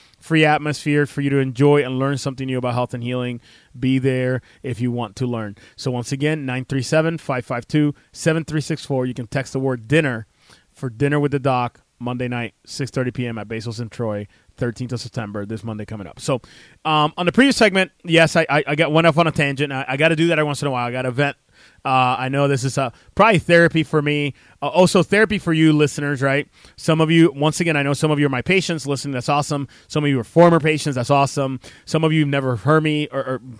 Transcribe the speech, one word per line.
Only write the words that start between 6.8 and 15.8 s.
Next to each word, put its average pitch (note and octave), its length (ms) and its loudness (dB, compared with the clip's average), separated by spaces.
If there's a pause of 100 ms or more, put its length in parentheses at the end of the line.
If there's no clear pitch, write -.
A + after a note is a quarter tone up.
seven, D#3+ 340 0
five B2+ 260 -6
five A#2+ 240 -8
two, D3 280 0 (180)
seven D#3+ 320 -2
three D3+ 160 -4
six - 240 -6
four. C3 200 -2
You B2+ 100 -6
can A#2+ 120 -10
text C3+ 240 -6
the C3+ 80 -4
word B2+ 300 -4
dinner C3 360 2 (460)
for - 180 -8
Dinner C#3+ 300 0
with C#3+ 120 0
the C#3 80 -2
Doc B2 420 -2 (180)
Monday B2 300 -6
night, A#2+ 240 -6 (120)
six - 260 -10
thirty B2+ 200 -2
P B2 160 -6
M A#2 100 -8
at G#2 100 -10
Basil's A2 320 -8
in A#2 100 -8
Troy, G#2 380 -6 (300)
thirteenth A#2+ 340 -6
of - 80 -6
September, G#2 460 -8
this G#2+ 180 -10
Monday G#2+ 220 -8